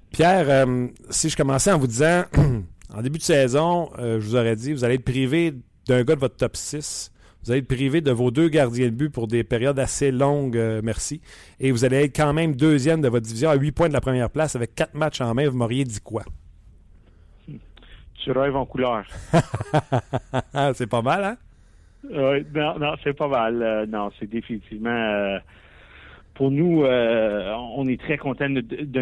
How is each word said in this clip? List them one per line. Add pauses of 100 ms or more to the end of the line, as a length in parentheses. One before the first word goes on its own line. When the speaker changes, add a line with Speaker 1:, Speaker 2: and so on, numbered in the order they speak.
(120)
Speaker 1:
Pierre,
euh, (240)
si
je
commençais
en
vous
disant, (360)
<clears throat>
en
début
de
saison,
euh,
je
vous
aurais
dit,
vous
allez
être
privé (340)
d'un
gars
de
votre
top
six. (320)
Vous
allez
être
privé
de
vos
deux
gardiens
de
but
pour
des
périodes
assez
longues,
euh,
merci. (380)
Et
vous
allez
être
quand
même
deuxième
de
votre
division
à
huit
points
de
la
première
place
avec
quatre
matchs
en
main.
Vous
m'auriez
dit
quoi ? (2000)
Speaker 2:
Tu
rêves
en
couleur. (260)
Speaker 1:
<laughs>
C'est
pas
mal,
hein ? (720)
Speaker 2:
Euh, (100)
non,
non, (100)
c'est
pas
mal.
Euh,
non, (100)
c'est
définitivement,
euh, (960)
pour
nous,
euh, (220)
on
est
très
content
de,
de,
de